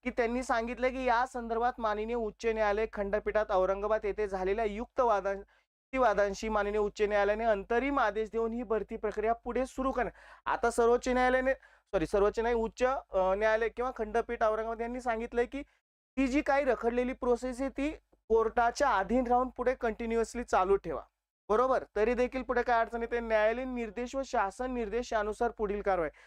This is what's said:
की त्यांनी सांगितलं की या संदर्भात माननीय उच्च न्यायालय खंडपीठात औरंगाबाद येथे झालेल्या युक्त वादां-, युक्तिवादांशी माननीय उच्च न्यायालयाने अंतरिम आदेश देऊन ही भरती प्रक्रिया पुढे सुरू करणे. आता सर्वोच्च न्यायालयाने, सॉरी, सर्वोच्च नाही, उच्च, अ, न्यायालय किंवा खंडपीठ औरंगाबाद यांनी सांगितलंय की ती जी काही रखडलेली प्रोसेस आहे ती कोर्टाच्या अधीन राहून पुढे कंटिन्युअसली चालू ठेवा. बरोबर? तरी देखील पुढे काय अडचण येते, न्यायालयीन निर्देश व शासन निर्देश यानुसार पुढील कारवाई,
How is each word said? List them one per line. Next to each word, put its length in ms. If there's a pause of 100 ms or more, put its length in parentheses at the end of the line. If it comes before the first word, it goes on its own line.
की 60
त्यांनी 340
सांगितलं 460
की 140
या 220
संदर्भात 520
माननीय 380
उच्च 300
न्यायालय 480
खंडपीठात 560
औरंगाबाद 560
येथे 220
झालेल्या 380
युक्त 340
वादां-, 380
युक्तिवादांशी 1120
माननीय 280
उच्च 240
न्यायालयाने 420
अंतरिम 560
आदेश 320
देऊन 220
ही 100
भरती 340
प्रक्रिया 360
पुढे 320
सुरू 260
करणे. 180 (360)
आता 260
सर्वोच्च 360
न्यायालयाने, 460
सॉरी, 540
सर्वोच्च 320
नाही, 160
उच्च, 280
अ, 500
न्यायालय 360
किंवा 260
खंडपीठ 480
औरंगाबाद 380
यांनी 200
सांगितलंय 440
की 160 (560)
ती 100
जी 140
काही 240
रखडलेली 480
प्रोसेस 480
आहे 80
ती 220 (380)
कोर्टाच्या 680
अधीन 300
राहून 220
पुढे 260
कंटिन्युअसली 680
चालू 320
ठेवा. 260 (480)
बरोबर? 340 (120)
तरी 180
देखील 280
पुढे 220
काय 160
अडचण 220
येते, 180
न्यायालयीन 560
निर्देश 400
व 100
शासन 460
निर्देश 420
यानुसार 380
पुढील 300
कारवाई, 280 (180)